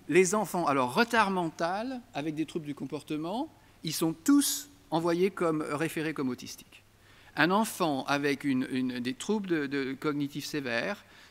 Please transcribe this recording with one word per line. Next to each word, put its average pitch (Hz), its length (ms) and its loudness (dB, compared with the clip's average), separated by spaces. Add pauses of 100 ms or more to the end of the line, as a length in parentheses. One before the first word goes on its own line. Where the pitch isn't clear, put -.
les 175 260 6
enfants, 180 320 0
alors 135 280 2
retard 226 360 4
mental, 190 680 -4 (140)
avec 151 200 -4
des 151 120 -4
troubles 156 200 -8
du 147 80 -6
comportement, 160 800 -6 (300)
ils 160 100 -4
sont 165 200 0
tous - 560 2 (220)
envoyés 170 420 2
comme, 160 360 0
référés 151 460 -2
comme 139 140 -2
autistiques. - 560 -12 (500)
Un 156 160 8
enfant 185 540 2
avec 143 400 0
une, 131 260 0
une, 127 300 -2
des 123 140 -4
troubles 202 340 -4
de, 156 180 0
de 135 280 -4
cognitifs 143 520 -4
sévères, 139 580 -4 (260)